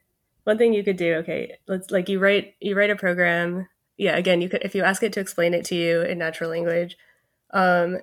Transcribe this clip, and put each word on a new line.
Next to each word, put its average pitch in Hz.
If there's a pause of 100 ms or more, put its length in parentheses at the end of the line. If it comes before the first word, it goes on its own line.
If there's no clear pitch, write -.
(440)
one 214
thing 233
you 202
could 196
do, 170
okay, 165 (100)
let's, 190
like, 180
you 196
write, 196
you 196
write 202
a 208
program. 175 (300)
Yeah, 175
again, 180
you 175
could, 196
if 196
you 190
ask 190
it 208
to 208
explain 175
it 170
to 185
you 165
in 175
natural 165
language. 170 (580)
Um, 180